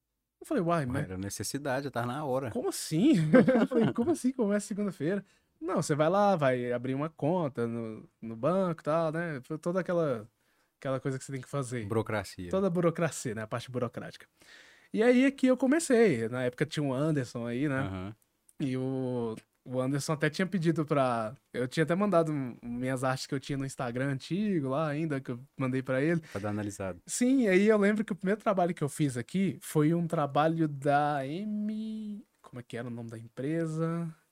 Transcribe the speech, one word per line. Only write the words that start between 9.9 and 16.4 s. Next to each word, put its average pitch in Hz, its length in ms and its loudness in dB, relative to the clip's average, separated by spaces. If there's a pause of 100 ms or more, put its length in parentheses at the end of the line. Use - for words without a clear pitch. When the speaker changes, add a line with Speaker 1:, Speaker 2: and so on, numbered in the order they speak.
Speaker 1:
aquela 135 220 -4
coisa 131 180 -4
que - 60 -12
você - 80 -12
tem 135 80 -6
que 127 80 -16
fazer. 123 380 -6
Speaker 2:
Burocracia. 104 640 -2
Speaker 1:
Toda 190 160 2
a 185 40 2
burocracia, 165 640 0
né? 110 80 -6
A 110 40 -8
parte 120 240 -6
burocrática. 120 560 -6 (680)
E 202 100 2
aí 247 220 8
é 277 60 6
que 277 160 0
eu 254 100 6
comecei. 233 720 4
Na 123 160 -2